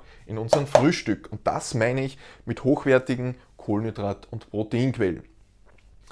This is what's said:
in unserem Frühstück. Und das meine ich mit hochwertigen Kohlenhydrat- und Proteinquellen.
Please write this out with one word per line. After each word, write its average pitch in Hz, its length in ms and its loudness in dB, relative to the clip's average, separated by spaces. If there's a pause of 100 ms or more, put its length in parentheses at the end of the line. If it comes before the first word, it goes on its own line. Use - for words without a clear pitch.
(240)
in 110 140 -8
unserem 135 300 0
Frühstück. - 640 2
Und 107 160 -8
das - 260 -4
meine 127 300 0
ich 135 120 -8 (280)
mit 117 180 -6
hochwertigen 127 720 2 (240)
Kohlenhydrat- 104 720 -4
und - 200 -12
Proteinquellen. 110 760 0 (880)